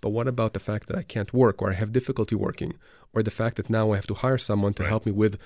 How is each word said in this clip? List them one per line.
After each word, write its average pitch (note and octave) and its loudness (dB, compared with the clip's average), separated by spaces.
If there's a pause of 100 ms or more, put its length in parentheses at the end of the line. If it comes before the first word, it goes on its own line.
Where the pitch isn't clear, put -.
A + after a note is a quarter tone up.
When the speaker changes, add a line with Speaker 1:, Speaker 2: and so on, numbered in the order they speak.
Speaker 1:
but A2 -2
what A#2 0
about A#2 0
the G2 -2
fact G#2 -4
that - -4
I F3+ -4
can't - -6
work B2 4
or G2 0
I F#2+ 0
have G#2+ -2
difficulty A2+ 0
working, - -4 (400)
or A2 0
the G#2+ -2
fact A2+ -2
that - -6
now A2 4
I G#2 2
have G2 -4
to G#2 -2
hire B2+ 0
someone G#2 0
to - -4
Speaker 2:
Right. D2+ -2
Speaker 1:
help G#2+ 0
me A2 0
with G2+ 2